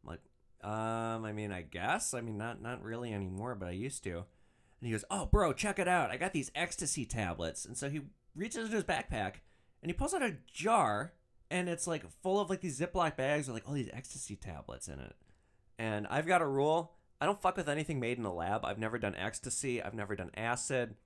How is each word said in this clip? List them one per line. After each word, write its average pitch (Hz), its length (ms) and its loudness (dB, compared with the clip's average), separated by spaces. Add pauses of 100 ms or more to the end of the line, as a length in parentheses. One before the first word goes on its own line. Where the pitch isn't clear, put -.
I'm - 60 -14
like, 85 120 -8 (400)
"Um, 113 640 0
I 107 60 -2
mean, 107 200 -2
I 90 100 -4
guess. 117 540 0
I 117 60 -2
mean, 110 160 -4
not, 113 220 -4
not 120 220 -6
really 117 320 -4
anymore, 98 400 -2
but 95 140 -6
I 90 60 -4
used 117 320 -6
to." 87 120 -4
And 90 80 -6 (560)
he 120 100 -2
goes, 110 200 0
"Oh, 185 160 0
bro, 175 260 6
check 202 240 0
it 180 100 2
out. 170 220 4
I 120 80 -2
got 180 160 0
these 143 220 0
ecstasy 151 500 -2
tablets." 87 600 -2
And 127 120 -8
so 139 100 -2
he 147 140 -2 (340)
reaches 220 300 -4
into 220 100 -2
his 202 80 2
backpack, 113 520 0 (480)
and 170 80 -2
he - 20 0
pulls 311 220 2
out 302 80 4
a 190 140 0 (100)
jar, 151 640 4 (380)
and 180 180 2
it's, 170 160 -2
like, 160 240 -2 (140)
full 190 160 6
of, 180 100 2
like, 190 120 0
these 147 180 -2
Ziploc 170 360 2
bags 139 320 2
with, 123 60 -4
like, 113 140 -6
all 147 80 -2
these 127 180 -2
ecstasy - 420 -8
tablets - 520 -10
in 69 120 -8
it. 62 160 -10 (600)
And 107 300 0
I've 151 180 2
got 180 160 6
a 156 60 2
rule. 151 480 4 (260)
I 147 60 4
don't 202 120 2
fuck 185 180 4
with 165 120 0
anything 151 300 0
made 120 180 0
in 117 80 -2
a 95 80 0
lab. 87 320 0
I've 104 140 -2
never 110 180 0
done 107 160 0
ecstasy. 120 680 -2
I've 104 100 -6
never 104 220 -2
done 92 180 -6
acid. 120 640 0 (100)